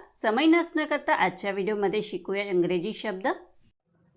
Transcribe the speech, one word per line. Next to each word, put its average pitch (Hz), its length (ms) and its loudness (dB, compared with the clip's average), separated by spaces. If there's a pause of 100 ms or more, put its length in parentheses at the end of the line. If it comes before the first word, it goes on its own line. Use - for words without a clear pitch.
(160)
समय 240 300 0
नष्ट 320 340 4
न 302 60 -2
करता 294 280 -2
आजच्या 185 380 0
व्हिडिओमध्ये 202 500 -2
शिकूया 196 420 -4
इंग्रजी 180 500 0
शब्द. 202 340 -4 (880)